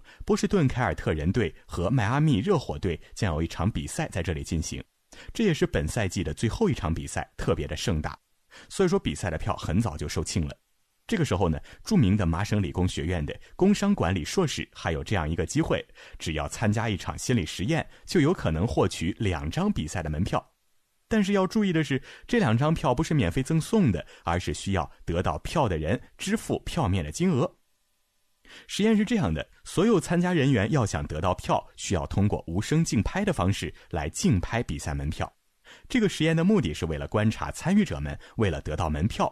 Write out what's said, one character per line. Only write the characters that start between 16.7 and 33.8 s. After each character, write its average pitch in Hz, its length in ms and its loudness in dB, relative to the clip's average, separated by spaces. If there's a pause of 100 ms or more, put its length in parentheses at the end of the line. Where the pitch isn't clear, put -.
加 113 160 -2
一 101 80 -2
场 82 220 -8
心 - 180 0
理 92 80 0
实 - 220 -6
验， 151 200 -2 (200)
就 - 140 2
有 147 120 4
可 - 180 0
能 80 160 0
获 98 220 0
取 82 300 -4
两 90 320 -2
张 190 200 0
比 78 160 -4
赛 85 160 -4
的 80 60 -4
门 78 160 -2
票。 - 260 -4 (560)
但 220 160 2
是 196 120 2
要 190 120 4
注 214 160 0
意 196 80 2
的 160 140 2
是， 135 180 -2 (240)
这 240 120 2
两 123 180 4
张 147 160 2
票 143 220 2
不 151 80 0
是 165 100 -2
免 117 180 4
费 131 120 -2
赠 160 180 2
送 165 320 4
的， 82 120 -2 (200)
而 87 160 0
是 85 140 -4
需 - 180 -4
要 82 180 0 (140)
得 85 180 0
到 76 180 -2
票 143 280 0
的 90 80 0
人 78 240 -2 (160)
支 - 180 -4
付 135 260 -2
票 143 280 -2
面 90 160 0
的 76 80 -8
金 185 180 2
额。 143 280 0 (1080)
实 - 160 -4
验 220 140 6
是 208 80 4
这 240 120 0
样 117 160 2
的： 71 140 -2 (160)
所 - 220 0
有 220 160 6
参 170 180 0
加 180 140 2
人 143 180 4
员 113 220 2
要 131 140 2
想 76 200 -4
得 76 140 -6
到 92 140 2
票， - 300 -2 (120)
需 - 180 -4
要 71 120 -2
通 95 200 2
过 - 200 0
无 85 160 -2
声 156 200 2
竞 139 200 2
拍 202 240 0
的 208 60 2
方 95 200 2
式 - 200 -4 (180)